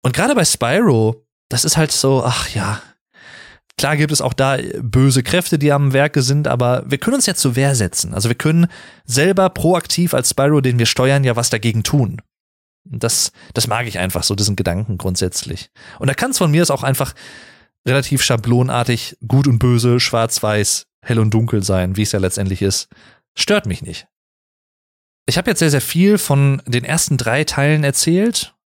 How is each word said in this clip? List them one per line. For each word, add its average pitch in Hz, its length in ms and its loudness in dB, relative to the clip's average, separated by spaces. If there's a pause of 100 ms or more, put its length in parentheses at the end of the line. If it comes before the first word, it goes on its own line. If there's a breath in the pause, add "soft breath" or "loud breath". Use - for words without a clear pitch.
Und 127 120 -2
gerade 240 200 0
bei 185 100 2
Spyro, 120 800 0 (240)
das 120 160 -2
ist 156 120 0
halt 156 160 2
so, 135 320 2
ach - 260 -2
ja, 101 320 -4 (960 loud breath)
klar 147 180 0
gibt 151 160 0
es 143 80 0
auch 127 140 -2
da 135 240 2 (240)
böse 127 400 4
Kräfte, 170 360 0
die 143 140 2
am 143 220 2
Werke 143 260 2
sind, 143 260 0
aber 123 400 0
wir 139 120 -4
können 240 180 -2
uns 254 100 0
ja 190 80 -2
zur 123 220 0
Wehr 139 180 2
setzen. 95 380 -2
Also 104 160 -2
wir 117 80 0
können 165 300 2 (380 loud breath)
selber 180 440 2
proaktiv 175 640 0
als 127 180 0
Spyro, 143 300 2
den 127 180 0
wir 117 80 2
steuern, 135 380 2
ja 120 120 0
was 117 120 -2
dagegen 110 360 -2
tun. 131 360 0 (640)
Das, - 480 -4 (220 loud breath)
das 113 140 0
mag 117 180 -2
ich 95 120 -8
einfach 90 260 -2
so, 104 100 -2
diesen 104 220 -2
Gedanken 95 420 -4
grundsätzlich. - 720 -6 (300 loud breath)
Und 131 80 -2
da 139 60 -2
kann's 262 240 -4
von 170 120 2
mir 160 120 2
aus 160 80 0
auch 139 120 -2
einfach 135 320 -2 (720 loud breath)
relativ 131 360 0
schablonartig 120 960 0 (100)
gut 135 220 4
und 117 100 2
böse, 123 400 4
schwarz-weiß, 113 880 0 (180)
hell 113 140 0
und 107 160 2
dunkel 113 300 0
sein, 92 320 0
wie 107 60 0
es 104 100 -2
ja 104 60 -2
letztendlich 95 440 -2
ist. 98 260 -2 (480 soft breath)
Stört 208 300 -2
mich 185 160 -6
nicht. - 240 -14 (1200)
Ich 131 120 -2
hab 185 80 -4
jetzt 214 140 -2
sehr, 160 100 4
sehr 143 100 2
viel 190 380 2
von 139 480 2
den 120 180 -2
ersten 151 320 -2
drei 127 280 0
Teilen 151 380 0
erzählt. 175 720 0 (140)